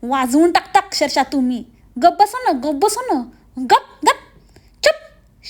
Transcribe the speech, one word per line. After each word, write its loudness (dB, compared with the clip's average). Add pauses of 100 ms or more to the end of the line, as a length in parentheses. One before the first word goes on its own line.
वाजवून 2
टाकता 2
अक्षरशः 0
तुम्ही. -4 (400)
गप्प 4
बसा 0
ना, -2
गप्प -2
बसा -2
ना. 0 (400)
गप, -4
गप, 2 (680)
चुप, 2 (540)